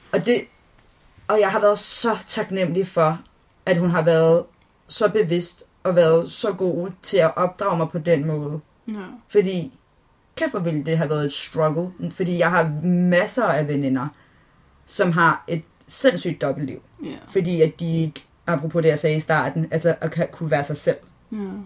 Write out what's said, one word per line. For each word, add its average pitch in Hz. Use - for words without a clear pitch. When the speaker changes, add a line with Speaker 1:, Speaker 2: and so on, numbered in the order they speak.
Speaker 1:
Og -
det, 240
og 214
jeg 196
har 208
været 208
så -
taknemmelig 185
for, 165
at 185
hun 175
har 170
været 165
så 208
bevidst 175
og 185
været 165
så 214
god 180
til -
at 160
opdrage 180
mig 160
på 175
den 156
måde. 151
Speaker 2:
Ja. 220
Speaker 1:
Fordi, 180
kæft, 320
hvor 208
ville 160
det 160
have 156
været 151
et 143
struggle. 160
Fordi 175
jeg 165
har 165
masser 180
af 151
veninder, 139
som 185
har 165
et 165
sindssygt 180
dobbeltliv. 139
Speaker 2:
Ja. 170
Speaker 1:
Fordi 175
at 160
de 165
ikke, 160
apropos 165
det, 160
jeg 151
sagde 156
i -
starten, 156
altså 160
at 160
kan, -
kunne 160
være 143
sig 147
selv. -
Speaker 2:
Ja. 220